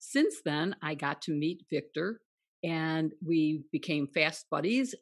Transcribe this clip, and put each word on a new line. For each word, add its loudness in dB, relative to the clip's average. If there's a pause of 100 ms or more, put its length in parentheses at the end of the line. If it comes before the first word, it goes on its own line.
since 2
then, 0
I -2
got -2
to -2
meet 0
Victor, -4 (420)
and 0 (120)
we 2
became 0
fast 0
buddies 0